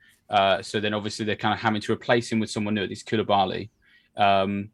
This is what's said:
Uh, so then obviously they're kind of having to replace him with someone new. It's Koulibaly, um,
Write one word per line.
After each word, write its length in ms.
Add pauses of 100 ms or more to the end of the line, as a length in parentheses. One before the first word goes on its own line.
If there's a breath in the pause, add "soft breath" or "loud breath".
(300 soft breath)
Uh, 320
so 180
then 140
obviously 320
they're 100
kind 180
of 60
having 220
to 120
replace 380
him 80
with 100
someone 240
new. 100
It's 200
Koulibaly, 640 (480 soft breath)
um, 560